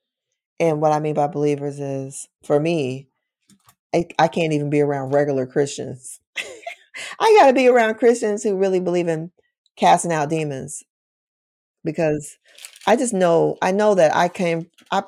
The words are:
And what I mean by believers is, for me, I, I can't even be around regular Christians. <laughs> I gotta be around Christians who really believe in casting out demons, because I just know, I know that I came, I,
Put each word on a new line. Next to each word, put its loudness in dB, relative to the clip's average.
And 0
what 2
I 0
mean -4
by 0
believers -4
is, -10
for 0
me, -4
I, -2
I 4
can't -4
even -2
be 0
around -2
regular 0
Christians. -6
<laughs> -20
I 6
gotta 8
be 4
around 4
Christians 2
who -2
really 0
believe -2
in -4
casting 2
out -2
demons, -6
because -4
I 4
just -2
know, 2
I 0
know 2
that 4
I 2
came, -4
I, -2